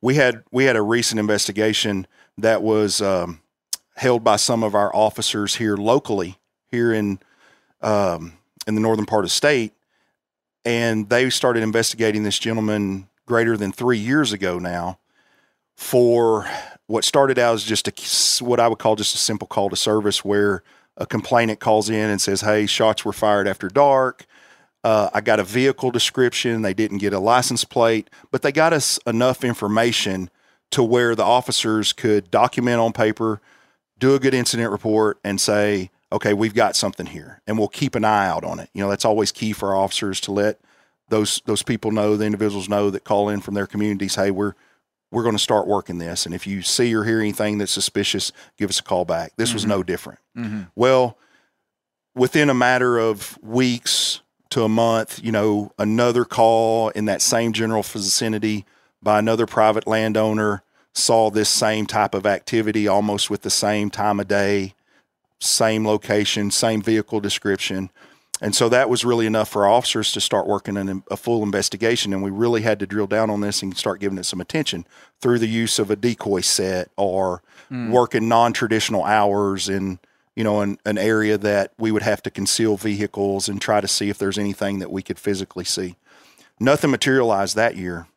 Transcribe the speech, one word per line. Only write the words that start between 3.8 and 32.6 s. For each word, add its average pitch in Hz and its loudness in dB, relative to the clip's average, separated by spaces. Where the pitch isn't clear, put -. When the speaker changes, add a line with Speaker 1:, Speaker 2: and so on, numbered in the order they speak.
Speaker 1:
held 120 2
by 110 6
some 113 0
of 104 -4
our 101 2
officers 107 0
here 107 0
locally, 101 0
here 120 0
in, 104 -2
um, 87 0
in 107 -2
the 107 0
northern 110 0
part 107 0
of - -4
the - -2
state, 135 0
and 117 0
they 123 4
started 120 0
investigating 110 0
this 104 -2
gentleman 107 -2
greater 117 2
than 101 -4
three 120 0
years 123 0
ago 92 -4
now 87 -6
for 120 2
what 107 -2
started 135 4
out 120 4
as 104 -4
just 107 -2
a 101 -6
s-, - 0
what 120 2
I 117 6
would 113 -2
call 110 2
just 104 -2
a - -6
simple - -4
call 101 -2
to 92 -6
service, 107 0
where 101 0
a 101 -6
complainant 117 0
calls 107 2
in 107 0
and 101 -2
says, 98 -2
"Hey, 107 2
shots 110 0
were 107 -4
fired 101 2
after 95 -6
dark. 131 2
Uh, 110 2
I 104 0
got 107 2
a 98 2
vehicle 127 0
description." 120 0
They 98 0
didn't 101 -2
get 98 0
a 98 0
license 120 2
plate, 113 0
but 131 -4
they 143 0
got 160 4
us 147 0
enough 123 0
information 107 -2
to 135 2
where 120 2
the 110 0
officers 110 0
could 104 0
document 120 2